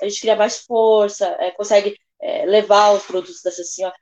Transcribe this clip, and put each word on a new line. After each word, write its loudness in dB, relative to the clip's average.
a -6
gente -8
cria 0
mais -2
força, 2
é, -4
consegue, -2
é, -6
levar 4
os 0
produtos -10
dessa -8
senhora. -10